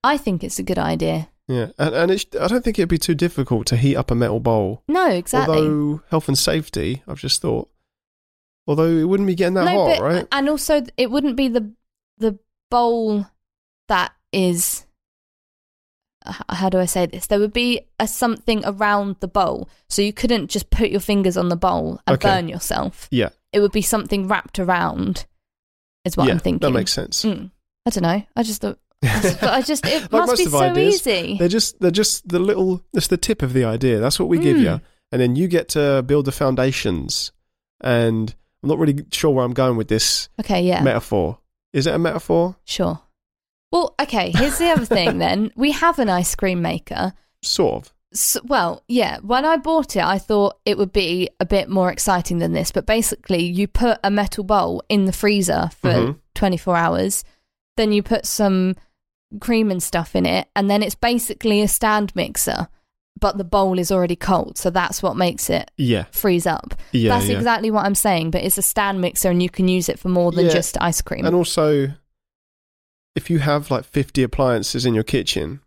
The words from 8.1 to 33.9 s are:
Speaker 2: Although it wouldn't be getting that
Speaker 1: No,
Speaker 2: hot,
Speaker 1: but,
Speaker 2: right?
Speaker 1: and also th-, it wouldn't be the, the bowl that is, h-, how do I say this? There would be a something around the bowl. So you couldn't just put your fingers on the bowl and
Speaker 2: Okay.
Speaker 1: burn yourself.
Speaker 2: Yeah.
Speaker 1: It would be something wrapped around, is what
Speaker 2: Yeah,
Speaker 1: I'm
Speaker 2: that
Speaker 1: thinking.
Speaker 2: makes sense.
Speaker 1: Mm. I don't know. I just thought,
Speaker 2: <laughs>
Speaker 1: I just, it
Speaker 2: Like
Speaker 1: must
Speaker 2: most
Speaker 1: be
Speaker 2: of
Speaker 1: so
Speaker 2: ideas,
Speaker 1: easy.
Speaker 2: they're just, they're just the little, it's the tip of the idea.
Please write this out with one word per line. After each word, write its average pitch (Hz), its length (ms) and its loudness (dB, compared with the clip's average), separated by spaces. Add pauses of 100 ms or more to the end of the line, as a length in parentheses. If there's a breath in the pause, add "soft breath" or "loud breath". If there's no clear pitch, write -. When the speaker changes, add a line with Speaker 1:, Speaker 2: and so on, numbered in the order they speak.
Speaker 2:
Although 156 180 2 (100)
it 156 60 2
wouldn't 196 240 2
be 185 80 0
getting 185 200 0
that 190 100 2
Speaker 1:
No, 202 200 2
Speaker 2:
hot, 320 140 4
Speaker 1:
but, - 20 -2
Speaker 2:
right? 165 300 0
Speaker 1:
and 277 160 0
also 302 320 0
th-, 240 160 -10
it 240 160 -2
wouldn't 277 240 0
be 269 140 0
the, 220 240 -2 (460)
the 214 200 -2 (320)
bowl 233 540 0 (640)
that 180 240 0 (180)
is, 180 540 -2 (1400)
h-, 190 80 -10 (140)
how 190 200 -2
do 185 100 2
I 180 60 2
say 180 200 0
this? 180 220 -10
There 208 120 2
would 208 140 0
be 240 280 0 (180)
a 220 80 0
something 226 580 -2
around 202 540 -2
the 185 80 -8
bowl. - 420 -2 (200 soft breath)
So - 120 -2
you 208 120 0
couldn't 233 360 -2
just - 200 -6
put - 200 2
your 196 100 0
fingers 190 380 0
on 175 120 0
the 175 60 0
bowl 170 520 -2
and 135 80 4
Speaker 2:
Okay. 202 140 0
Speaker 1:
burn 180 200 0
yourself. - 600 -6
Speaker 2:
Yeah. 117 180 0 (220)
Speaker 1:
It 208 80 2
would 202 120 4
be 214 100 0
something 202 460 -2
wrapped - 320 -4
around, 180 680 -2 (800)
is 175 100 -4
what 156 120 4
Speaker 2:
Yeah, 117 60 4
Speaker 1:
I'm - 40 2
Speaker 2:
that 156 60 -4
Speaker 1:
thinking. 151 300 0
Speaker 2:
makes - 200 -2
sense. - 320 -6
Speaker 1:
Mm. 196 240 -4 (360)
I 240 40 2
don't 196 140 -2
know. 180 200 0 (120)
I 233 80 0
just 220 180 -6
thought, 208 160 -6 (120)
Speaker 2:
<laughs> - 140 -8
Speaker 1:
I 202 640 2
just, 294 220 -2
it 294 160 -2
Speaker 2:
Like 180 80 -10
Speaker 1:
must 349 220 4
Speaker 2:
most 466 40 2
Speaker 1:
be 359 80 2
Speaker 2:
of - 60 -2
Speaker 1:
so - 80 2
Speaker 2:
ideas, - 480 2
Speaker 1:
easy. 190 320 -2
Speaker 2:
they're 175 80 2
just, 214 320 0
they're 180 120 4
just 208 360 -2
the 175 120 -2
little, 185 440 0 (100)
it's 208 140 0
the 175 100 0
tip - 240 -2
of 127 120 -2
the 127 100 2
idea. 117 360 2